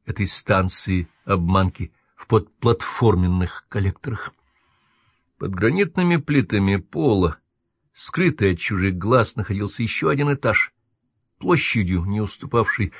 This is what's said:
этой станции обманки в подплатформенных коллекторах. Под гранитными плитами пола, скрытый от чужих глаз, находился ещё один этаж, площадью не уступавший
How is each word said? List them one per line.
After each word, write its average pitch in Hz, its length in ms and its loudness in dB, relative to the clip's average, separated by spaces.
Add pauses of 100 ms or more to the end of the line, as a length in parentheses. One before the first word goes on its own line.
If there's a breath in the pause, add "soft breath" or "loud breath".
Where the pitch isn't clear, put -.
этой 98 220 -4
станции 92 840 0 (160)
обманки 92 680 0 (240)
в - 100 -20
подплатформенных 95 1400 0
коллекторах. 104 680 -6 (1080)
Под - 80 -4
гранитными 175 640 2
плитами 107 600 2
пола, 98 640 0 (540)
скрытый 123 600 0
от 80 60 -4
чужих 95 380 -2
глаз, 107 400 0
находился 98 460 -4
ещё 117 260 -2
один 143 240 0
этаж, 123 400 -2 (680)
площадью 90 680 0
не 101 160 -2
уступавший - 800 -2